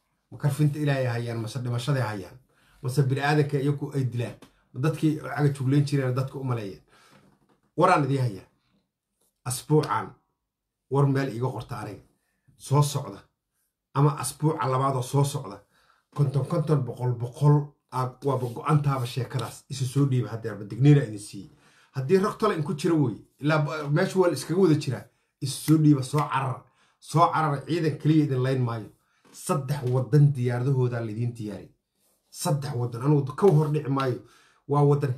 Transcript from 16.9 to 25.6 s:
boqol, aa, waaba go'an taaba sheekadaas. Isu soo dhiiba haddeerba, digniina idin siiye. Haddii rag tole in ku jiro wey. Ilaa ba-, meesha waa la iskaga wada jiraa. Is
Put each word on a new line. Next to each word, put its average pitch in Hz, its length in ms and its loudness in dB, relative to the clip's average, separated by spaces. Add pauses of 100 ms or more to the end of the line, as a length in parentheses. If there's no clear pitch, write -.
boqol, 127 420 2 (360)
aa, 127 340 -6
waaba 127 300 -2
go'an 147 260 0
taaba 135 240 -2
sheekadaas. 120 640 -8
Isu 135 160 -6
soo 139 200 0
dhiiba 127 240 0
haddeerba, 107 400 -8
digniina 135 340 6
idin 107 160 -8
siiye. 95 300 -16 (420)
Haddii 135 280 0
rag 208 180 -2
tole 208 180 0
in 156 80 -2
ku 143 120 -6
jiro 165 280 0
wey. 110 120 -2 (240)
Ilaa 151 260 0
ba-, 147 240 -6
meesha 185 300 0
waa 180 80 6
la 165 60 2
iskaga 156 280 -2
wada 160 140 6
jiraa. 113 300 -4 (360)
Is 131 120 -4 (120)